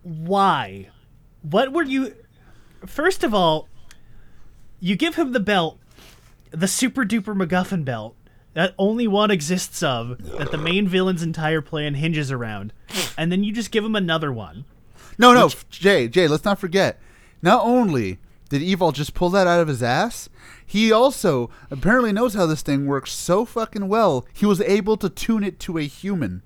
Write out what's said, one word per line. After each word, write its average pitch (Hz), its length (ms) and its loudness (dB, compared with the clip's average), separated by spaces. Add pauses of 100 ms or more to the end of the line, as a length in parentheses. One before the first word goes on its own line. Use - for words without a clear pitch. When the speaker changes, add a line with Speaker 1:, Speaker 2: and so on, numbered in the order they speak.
Speaker 1:
Why? 160 840 -2 (540)
What 208 280 0
were 330 120 0
you? 269 300 -2 (720)
First 339 380 0
of 247 100 0
all, 160 360 2 (1120)
you 185 160 0
give 330 180 -2
him 277 160 0
the 240 80 0
belt, 185 400 0 (720)
the 165 160 -2
super 254 380 -2
duper 208 300 -4
MacGuffin 180 500 -2
belt 117 300 -8 (380)
that 185 240 0
only 220 300 0
one 208 240 2
exists 175 500 -2
of, 123 360 -4 (200)
that 143 140 -6
the 156 60 -6
main 175 320 0
villain's 185 340 0
entire 160 380 -2
plan 147 320 -6
hinges 151 400 -2
around, 107 400 -8 (440)
and 165 140 -2
then 196 140 0
you 208 80 -6
just 220 180 -6
give 214 140 -2
him 220 100 -2
another 160 380 -2
one. 101 320 -12 (520)
Speaker 2:
No, 240 160 8
no, 240 120 8
Speaker 1:
Which - 240 -2
Speaker 2:
Jay, 170 400 2
Jay, 175 180 4
let's 151 160 0
not 202 160 0
forget. 175 400 0 (420)
Not 202 220 4
only 170 560 2 (300)
did 143 120 -2
Evil 175 300 2
just 143 220 -6
pull 180 160 0
that 190 180 4
out 175 140 4
of 160 80 2
his 123 120 -2
ass, 143 460 -2 (380)
he 220 260 2
also 208 580 2 (200)
apparently 208 420 2
knows 220 220 0
how 196 120 0
this 160 160 -2
thing 139 260 -2
works 139 260 -4
so 202 320 0
fucking 214 420 -6
well, 190 460 2
he - 120 0
was 202 160 4
able 208 360 2
to 196 120 -2
tune 220 340 -2
it 185 180 -6
to 170 160 -6
a 156 60 -2
human. 160 640 -6